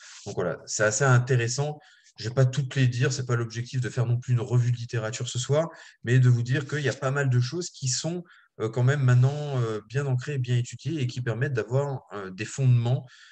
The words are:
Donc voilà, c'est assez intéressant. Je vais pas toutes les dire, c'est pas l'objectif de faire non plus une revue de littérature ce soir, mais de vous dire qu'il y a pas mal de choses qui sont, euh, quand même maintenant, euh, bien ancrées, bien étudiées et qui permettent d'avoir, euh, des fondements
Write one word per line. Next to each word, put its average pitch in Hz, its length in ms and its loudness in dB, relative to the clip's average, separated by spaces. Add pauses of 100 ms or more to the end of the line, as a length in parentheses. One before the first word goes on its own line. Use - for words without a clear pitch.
(260)
Donc 101 80 -10
voilà, 87 320 -4
c'est - 180 -2
assez 110 200 2
intéressant. 127 720 2 (380)
Je 107 120 -8
vais 110 60 -6
pas 135 100 4
toutes 127 300 -2
les 135 120 2
dire, 123 280 0
c'est 127 100 -6
pas 123 120 -2
l'objectif 117 440 -6
de 123 80 -4
faire 120 160 -2
non 120 140 0
plus 123 160 -2
une 117 60 2
revue 120 320 2
de 120 40 -2
littérature 113 500 -6
ce 123 120 -6
soir, 147 300 0 (360)
mais 123 140 4
de 127 100 8
vous 120 140 6
dire 131 260 -2
qu'il 147 120 -4
y 139 80 0
a 107 40 2
pas 131 180 -4
mal 139 200 0
de 123 100 4
choses 165 300 -4
qui - 180 -8
sont, 170 360 -4 (360)
euh, 110 80 -2
quand 123 140 -2
même 139 180 4
maintenant, 135 600 4
euh, 110 260 -4
bien 135 160 -4
ancrées, 135 320 -4
bien 123 220 0
étudiées 135 420 -4
et 123 60 -2
qui - 160 -6
permettent 123 320 -2
d'avoir, 127 480 -2 (100)
euh, 98 180 -8
des 95 140 -8
fondements 123 640 2 (260)